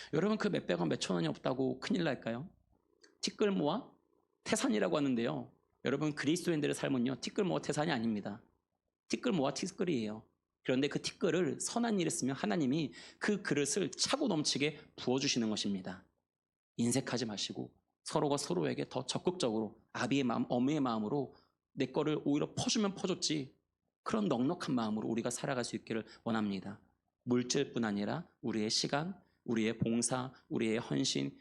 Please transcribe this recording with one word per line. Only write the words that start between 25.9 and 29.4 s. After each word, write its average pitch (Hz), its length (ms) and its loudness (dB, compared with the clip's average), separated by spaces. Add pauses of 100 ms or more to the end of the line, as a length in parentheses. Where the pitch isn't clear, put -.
원합니다. 101 560 -2 (440)
물질뿐 123 600 0
아니라 107 420 -2 (140)
우리의 110 280 0
시간, 165 460 0 (300)